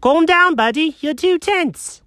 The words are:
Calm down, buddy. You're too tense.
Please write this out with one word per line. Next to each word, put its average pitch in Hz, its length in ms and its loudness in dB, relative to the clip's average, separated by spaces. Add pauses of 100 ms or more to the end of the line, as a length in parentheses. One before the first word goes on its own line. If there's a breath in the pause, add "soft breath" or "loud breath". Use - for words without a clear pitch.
Calm 302 240 2
down, 349 300 4
buddy. 240 460 -2
You're 294 120 -4
too 349 260 -2
tense. 349 680 -6